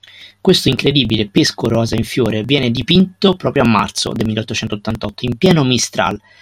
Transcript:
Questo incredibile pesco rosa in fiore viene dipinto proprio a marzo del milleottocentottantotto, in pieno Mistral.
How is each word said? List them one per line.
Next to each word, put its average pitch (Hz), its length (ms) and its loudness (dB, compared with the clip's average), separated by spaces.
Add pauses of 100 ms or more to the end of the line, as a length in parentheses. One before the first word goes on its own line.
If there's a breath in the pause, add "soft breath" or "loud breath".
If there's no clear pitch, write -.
(420 loud breath)
Questo 180 280 2
incredibile 117 600 0
pesco - 380 0
rosa 117 280 0
in 117 80 -2
fiore 110 400 -2
viene 127 280 0
dipinto 180 640 2
proprio 139 260 -2
a 120 60 2
marzo 104 440 0
del 113 140 -2
milleottocentottantotto, 110 1000 -6
in 123 140 -4
pieno 170 260 4
Mistral. 117 560 0 (220 soft breath)